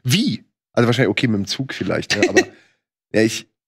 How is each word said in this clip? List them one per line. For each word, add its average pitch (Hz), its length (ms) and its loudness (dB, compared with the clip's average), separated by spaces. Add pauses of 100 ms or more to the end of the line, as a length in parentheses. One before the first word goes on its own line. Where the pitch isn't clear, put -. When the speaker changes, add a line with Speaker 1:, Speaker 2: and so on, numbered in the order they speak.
Speaker 1:
wie? 165 400 0 (260)
Also 120 160 2
wahrscheinlich, 117 220 2
okay, - 180 0
mit 110 100 0
dem 98 100 -4
Zug - 260 -6
vielleicht, - 420 -4
ne? 208 140 2
Aber - 100 2
Speaker 2:
<laughs> - 760 -8
Speaker 1:
ja, 107 100 4
ich, - 240 -2 (200)